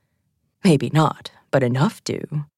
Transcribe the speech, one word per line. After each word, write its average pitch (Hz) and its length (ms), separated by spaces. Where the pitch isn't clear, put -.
"Maybe 156 280
not, - 380
but 135 100
enough 127 400
do." - 440